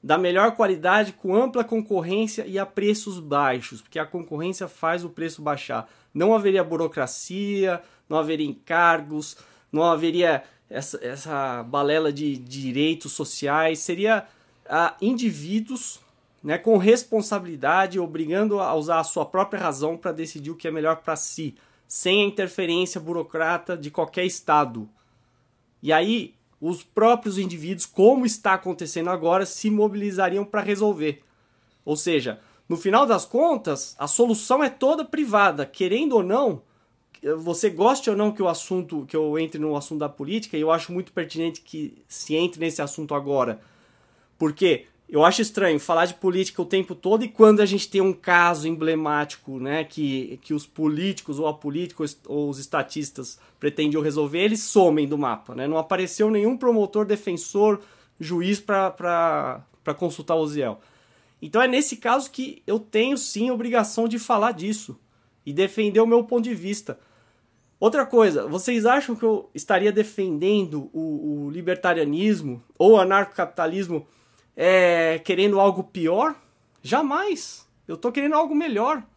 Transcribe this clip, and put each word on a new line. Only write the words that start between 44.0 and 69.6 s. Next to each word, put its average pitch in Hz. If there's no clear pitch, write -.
Porque 156
eu 151
acho 185
estranho 185
falar 165
de 180
política 185
o -
tempo 185
todo 214
e 233
quando 214
a 208
gente 196
tem 196
um 190
caso 175
emblemático, 151
né, 147
que, 135
que 156
os 147
políticos 156
ou 156
a 151
política 151
ou 151
est-, -
ou 147
os 135
estatistas 139
pretendiam 147
resolver, 147
eles 214
somem 156
do 143
mapa, 120
né? 131
Não 156
apareceu 185
nenhum 220
promotor, 214
defensor, 202
juiz 175
pra, 196
pra, 165
pra 151
consultar 170
o 160
Osiel. 147
Então 156
é 254
nesse 254
caso 262
que -
eu 214
tenho 233
sim 233
a 247
obrigação 226
de 226
falar 226
disso 185
e 143
defender 196
o 226
meu 233
ponto 233
de 240
vista. 185
Outra 233
coisa, 175
vocês 214
acham 254
que 233
eu 220
estaria 196